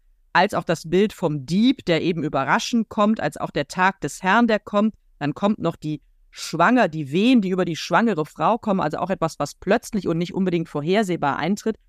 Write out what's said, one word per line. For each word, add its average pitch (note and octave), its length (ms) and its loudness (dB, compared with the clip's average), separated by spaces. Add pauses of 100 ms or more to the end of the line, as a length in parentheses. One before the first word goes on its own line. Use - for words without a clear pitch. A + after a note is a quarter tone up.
(340)
als F#3 200 2
auch D#3 100 -2
das E3 260 -4
Bild F#3+ 240 2
vom D3+ 320 -4
Dieb, G#3+ 400 2
der D#3+ 160 2
eben D#3+ 220 -2
überraschend D3+ 640 0
kommt, G#3+ 300 0
als - 180 -4
auch - 140 -8
der D3 160 -4
Tag F#3 340 -2
des - 220 -8
Herrn, G#3+ 240 4
der A3 120 2
kommt. G#3 360 0 (240)
Dann D3 140 -4
kommt G3+ 260 0
noch E3 160 -2
die D3+ 260 -8 (280)
Schwanger-, G3 580 2
die D3+ 240 -6
Wehen, A3+ 300 6
die F#3+ 80 0
über F#3 160 0
die F3 100 -4
schwangere F3 500 0
Frau F3+ 320 0
kommen, G3 220 -2
also D#3 180 -2
auch F3+ 120 -4
etwas, E3 300 -4
was D3 160 -6
plötzlich - 520 -2
und E3 100 0
nicht E3+ 160 -4
unbedingt F3 360 -2
vorhersehbar D#3 680 -2
eintritt. G3 400 -4 (120)